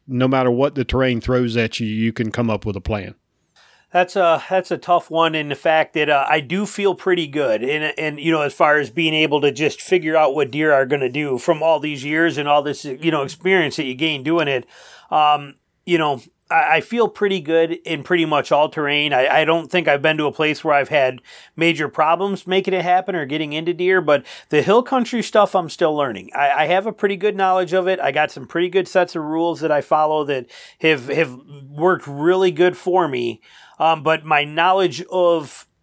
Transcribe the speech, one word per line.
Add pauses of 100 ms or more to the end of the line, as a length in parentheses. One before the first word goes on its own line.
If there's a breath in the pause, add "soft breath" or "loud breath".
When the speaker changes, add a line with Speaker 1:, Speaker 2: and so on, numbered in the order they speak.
Speaker 1:
no
matter
what
the
terrain
throws
at
you,
you
can
come
up
with
a
plan? (760 soft breath)
Speaker 2:
That's
a,
that's
a
tough
one
in
the
fact
that,
uh,
I
do
feel
pretty
good
in, (140)
in,
you
know,
as
far
as
being
able
to
just
figure
out
what
deer
are
gonna
do
from
all
these
years
and
all
this,
you
know,
experience
that
you
gain
doing
it. (440 loud breath)
Um, (320)
you
know, (300)
I,
I
feel
pretty
good (140)
in
pretty
much
all
terrain.
I,
I
don't
think
I've
been
to
a
place
where
I've
had (340 loud breath)
major
problems
making
it
happen
or
getting
into
deer,
but (240 loud breath)
the
hill
country
stuff,
I'm
still
learning.
I,
I
have
a
pretty
good
knowledge
of
it.
I
got
some
pretty
good
sets
of
rules
that
I
follow
that (360 loud breath)
have,
have (320)
worked
really
good
for
me. (400 loud breath)
Um,
but
my
knowledge
of (140)